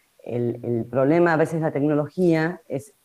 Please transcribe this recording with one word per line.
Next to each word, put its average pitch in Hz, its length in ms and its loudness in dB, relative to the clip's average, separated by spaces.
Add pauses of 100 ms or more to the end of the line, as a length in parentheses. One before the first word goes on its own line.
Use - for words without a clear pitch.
(240)
el, 120 400 -4
el 117 220 -2
problema 143 480 2
a 156 40 2
veces 160 180 0
de 156 60 -2
la 156 100 -2
tecnología 156 960 0
es - 240 -10 (120)